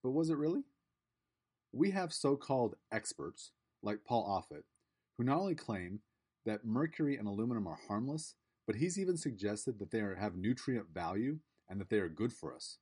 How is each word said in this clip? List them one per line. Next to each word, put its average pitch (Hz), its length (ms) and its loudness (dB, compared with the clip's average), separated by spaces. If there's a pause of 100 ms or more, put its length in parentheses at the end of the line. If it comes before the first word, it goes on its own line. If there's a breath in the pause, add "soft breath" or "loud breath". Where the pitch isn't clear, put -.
But 131 80 2
was 160 200 2
it 156 60 4
really? 165 260 2 (1080)
We 165 200 4
have 180 200 0
so-called 135 640 2 (140)
experts, - 640 -6 (300)
like 107 220 -2
Paul 113 220 2
Offit, 92 380 -2 (520)
who 120 80 0
not 139 140 4
only 190 160 0
claim 98 460 -4 (440)
that 107 200 0
mercury 139 520 2
and 107 120 -4
aluminum 110 380 0
are 78 200 -6
harmless, 131 480 -2 (320)
but 107 100 0
he's 160 220 0
even 180 180 2
suggested 107 640 -2
that 101 120 -8
they 113 100 2
are, 98 160 0
have 95 200 -2
nutrient 113 560 0
value 98 460 0 (300)
and 95 120 -4
that 92 100 -6
they 107 80 6
are 90 100 2
good 104 240 0
for 69 220 -8
us. - 280 -14